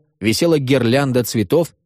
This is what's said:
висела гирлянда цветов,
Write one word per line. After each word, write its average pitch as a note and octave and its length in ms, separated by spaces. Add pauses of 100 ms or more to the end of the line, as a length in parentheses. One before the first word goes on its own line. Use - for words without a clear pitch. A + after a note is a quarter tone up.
(200)
висела D#3 380
гирлянда B2+ 680
цветов, B2 520 (100)